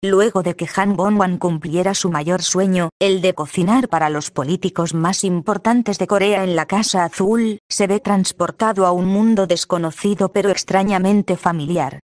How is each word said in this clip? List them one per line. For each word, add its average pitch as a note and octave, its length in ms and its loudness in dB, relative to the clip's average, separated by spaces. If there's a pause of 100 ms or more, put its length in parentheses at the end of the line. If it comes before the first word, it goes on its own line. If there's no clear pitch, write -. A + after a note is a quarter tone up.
Luego G3 400 2
de E3+ 140 -4
que E3+ 180 -6
Han G3 220 0
Gonwan F#3+ 400 0
cumpliera F3 560 -2
su G3 180 -2
mayor E3+ 320 -2
sueño, F#3 460 0 (100)
el F#3+ 220 2
de F3+ 140 2
cocinar F#3+ 560 0
para D#3 180 0
los D3+ 220 -4
políticos E3+ 640 -4
más E3+ 280 0
importantes G3+ 760 0
de F#3 80 -2
Corea G3+ 360 2
en F3+ 140 0
la D#3+ 80 0
Casa F#3+ 400 0
Azul, G#3+ 540 0 (100)
se - 180 0
ve G3+ 140 0
transportado F#3+ 840 0
a F3 60 4
un F3+ 120 0
mundo G3+ 420 2
desconocido F3+ 840 -2
pero G3+ 160 0
extrañamente F#3+ 880 0
familiar. D3+ 720 -2